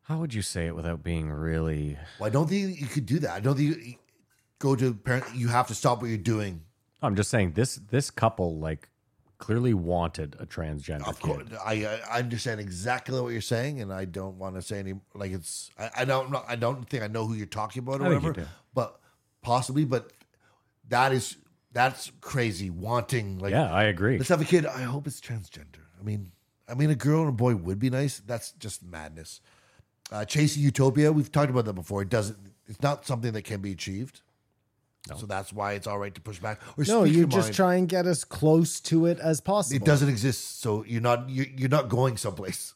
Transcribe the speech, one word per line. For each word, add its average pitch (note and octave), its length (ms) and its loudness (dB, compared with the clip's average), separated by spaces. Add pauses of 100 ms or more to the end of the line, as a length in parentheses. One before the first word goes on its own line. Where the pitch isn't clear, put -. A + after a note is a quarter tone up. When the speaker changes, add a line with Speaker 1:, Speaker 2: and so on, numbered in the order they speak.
Speaker 1:
how D#3+ 160 -4
would D#3 140 -4
you G#2+ 80 -2
say E2+ 260 -4
it E2 80 -6
without D#2+ 280 -6
being D#2+ 260 -2
really D#2 680 -2 (220)
Speaker 2:
Well, G#2+ 80 -4
I - 20 0
don't D3 200 2
think F#3+ 300 -2
you C#3 80 -6
could B2+ 180 -4
do C3+ 140 0
that. F#2+ 120 -2
I F2+ 80 -6
don't C3+ 160 2
think D3 220 2
you, - 60 -14
you A#2+ 100 -14 (640)
go C3+ 160 4
to B2 180 2
parent. B2 400 -2
You A#2+ 140 -2
have B2 200 4
to A2 80 -8
stop A#2+ 260 2
what B2 80 -4
you're A2 80 -2
doing. G2+ 440 -2 (400)
Speaker 1:
I'm A2 140 0
just G#2 140 2
saying F#2+ 240 2
this, A2 220 0 (140)
this C3+ 220 0
couple, F2 480 0
like, D#2 300 -6 (480)
clearly A#2+ 360 0
wanted E2+ 680 -2
a C#2 60 -10
transgender D2+ 600 -8
Speaker 2:
Of - 120 -8
course, C#2+ 300 -4
Speaker 1:
kid. A2 160 -14
Speaker 2:
I, G#2+ 340 -2 (100)
I A#2+ 100 0
understand A#2 420 -4
exactly A#2+ 580 -4
what B2 100 -4
you're A2+ 120 -4
saying, B2+ 400 -2
and G2 120 -8
I F#2+ 120 -6
don't F#2+ 320 -8
wanna F#2 240 -8
say G2+ 180 -8
any, F#2+ 140 -6 (200)
like, G2+ 180 -8
it's, - 460 -10
I, A2 120 -8 (100)
I B2+ 60 2
don't C3+ 260 0
know, C3 160 -4
I A#2+ 80 -4
don't A#2+ 340 -2
think A#2+ 140 -4
I G#2+ 40 -6
know A2 180 -4
who A2+ 80 -4
you're G#2+ 120 -6
talking A2 360 -8
about C3+ 200 -4
or C#3 40 0
Speaker 1:
I F3+ 40 4
think C#3+ 140 4
you D#3+ 60 0
Speaker 2:
whatever, F2+ 160 -6
Speaker 1:
do. - 60 -14 (220)
Speaker 2:
but A#2+ 260 -4 (420)
possibly, C3 420 2
but B2 280 0 (800)
that B2+ 220 4
is, B2+ 240 -2 (380)
that's B2+ 380 0 (100)
crazy. G#2 480 -2
Wanting, G#2 680 -2
like, G2 120 -2
Speaker 1:
Yeah, B2 200 4
I G2 140 4
agree. G#2 320 2
Speaker 2:
let's B2+ 120 0
have E3 120 4
a D#3 40 2
kid. F3 200 6
I C3 180 -4
hope C#3+ 240 -4
it's C3 120 -10
transgender. D#2+ 640 -12 (160)
I G2 40 -14
mean, G2+ 280 -4 (380)
I B2 40 -8
mean, D3 160 4
a D3+ 60 4
girl D3+ 260 4
and D#3 80 2
a C3 40 0
boy A#2+ 220 4
would F#2 240 -2
be B2+ 100 2
nice. C3 360 -2
That's A2+ 280 -8
just - 300 -12
madness. D#2+ 580 -14 (680)
Uh, G#2+ 140 -6
chasing D3 400 4
utopia, C#3+ 480 6
we've D3 200 2
talked D3 180 4
about B2 160 2
that G#2 80 -4
before. G2 280 -4
It F#2+ 80 -4
doesn't, G#2+ 280 0 (300)
it's G#2+ 140 -10
not C#3+ 240 -2
something A#2+ 280 -2
that G#2+ 80 -4
can G#2 200 -6
be G2+ 120 -4
achieved. G2+ 480 -8 (880)
Speaker 1:
No. D2 80 -10
Speaker 2:
So A2+ 80 -12
that's G2 260 -6
why G2+ 220 -4
it's G2+ 140 -8
all G2+ 120 -4
right G2+ 160 -8
to - 60 -16
push G2 180 -14
back. G#2+ 220 -8 (160)
Or D3 80 2
Speaker 3:
No, G#3+ 180 6
Speaker 2:
speak D3+ 100 8
Speaker 3:
you E3+ 80 8
Speaker 2:
your E3 60 6
Speaker 3:
just F3+ 200 2
Speaker 2:
mind. G#2+ 80 -4
Speaker 3:
try F#3 200 6
and F#3 140 4
get F3+ 160 0
as F3+ 180 0
close D#3 580 4
to E3 240 4
it E3+ 140 2
as D#3+ 220 0
possible. F3+ 420 0
Speaker 2:
It - 20 0
doesn't C#3+ 220 8
exist, B2 540 -2
so G#2+ 240 0
you're A#2 160 -2
not, B2 280 4
you're, C3 180 -2 (100)
you're C3 120 0
not C3+ 200 2
going B2 260 2
someplace. F#2+ 600 -6